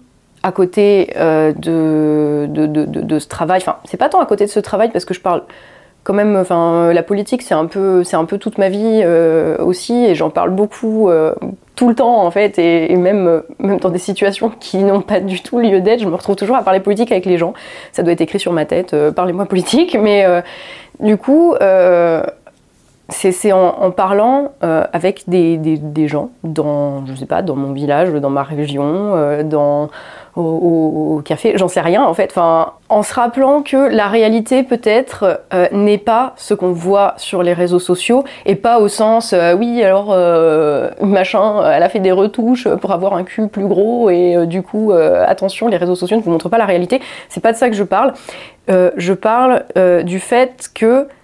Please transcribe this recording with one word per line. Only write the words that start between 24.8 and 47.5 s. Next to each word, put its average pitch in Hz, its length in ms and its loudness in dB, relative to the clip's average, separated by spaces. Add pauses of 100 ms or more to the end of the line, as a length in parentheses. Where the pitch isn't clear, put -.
avec 185 360 -4
des, 170 300 2
des, 156 200 -2
des 151 300 -4
gens, 147 240 -4 (120)
dans, 147 600 -4
je 131 100 -12
sais 131 100 -12
pas, 170 160 -2
dans 160 140 -4
mon 139 160 -4
village, 147 400 0
dans 143 180 -2
ma 139 140 -2
région, 147 680 -4
euh, 147 300 0
dans, 147 460 -2 (460)
au, 170 60 -4
au, 160 760 -2
au 147 40 -8
café, 165 340 -2
j'en 190 120 0
sais 180 140 -4
rien 180 220 2
en 185 100 2
fait. 185 180 -2
Enfin, 165 400 0 (180)
en 208 140 2
se - 100 -10
rappelant 262 480 2
que 277 320 0
la 208 140 2
réalité 226 560 2
peut-être, 233 800 0 (120)
euh, 180 180 2
n'est 208 260 2
pas 233 400 0
ce - 160 -4
qu'on 185 180 0
voit 185 460 0
sur 180 260 -4
les 175 100 2
réseaux 175 260 2
sociaux, 208 440 0 (220)
et 196 100 2
pas 233 240 2
au 208 80 4
sens, 220 460 0
euh, 170 200 4
oui 240 300 0
alors, 196 260 2
euh, 160 800 2 (120)
machin, 208 600 0 (100)
elle 151 120 2
a 175 60 4
fait 220 100 -4
des 190 120 2
retouches 220 560 0
pour 196 240 -2
avoir 190 220 -2
un 247 100 -2
cul 220 240 -6
plus 202 200 -4
gros 214 420 2
et, 175 260 2
euh, 170 100 2
du 175 180 -4
coup, 214 280 -2
euh, 175 360 4
attention, 190 400 -2
les 202 100 2
réseaux 180 180 -2
sociaux 180 220 -2
ne 226 40 -2
vous 170 100 -2
montrent 165 180 -2
pas 226 80 0
la 226 80 2
réalité. 185 360 0 (280)
C'est - 120 -10
pas 226 100 2